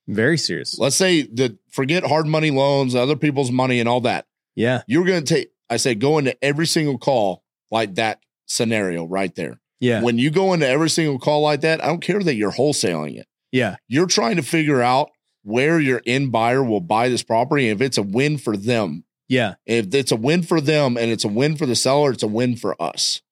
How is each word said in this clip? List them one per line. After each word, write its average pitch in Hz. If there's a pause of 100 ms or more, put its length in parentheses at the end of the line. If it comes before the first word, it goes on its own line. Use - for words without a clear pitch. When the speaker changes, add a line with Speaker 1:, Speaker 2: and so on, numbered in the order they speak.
Speaker 1:
Very 113
serious. -
Speaker 2:
Let's 135
say 180
that, 120 (140)
forget 151
hard 151
money 156
loans, 139
other 127
people's 139
money 127
and 117
all 120
that. 107 (280)
Speaker 1:
Yeah. 117
Speaker 2:
You're 156
gonna 180
take, 143 (180)
I 120
say, 123
go 139
into 135
every 147
single 147
call 107 (300)
like 110
that 110 (260)
scenario 101
right 92
there. 73 (180)
Speaker 1:
Yeah. 120
Speaker 2:
When 117
you 131
go 190
into 156
every 151
single 147
call 151
like 151
that, 160
I -
don't 165
care 190
that 160
you're 104
wholesaling 85
it. - (260)
Speaker 1:
Yeah. 117 (100)
Speaker 2:
You're 151
trying 220
to 165
figure 147
out 127 (320)
where 135
your 131
end 131
buyer 120
will 107
buy 110
this 120
property. 123
And 104
if 131
it's 127
a 110
win 131
for 110
them, 101 (240)
Speaker 1:
Yeah. 120 (100)
Speaker 2:
if 107
it's 135
a 135
win 151
for 165
them 143
and 117
it's 107
a 113
win 135
for 147
the 120
seller, 139
it's 107
a 117
win 117
for -
us. - (100)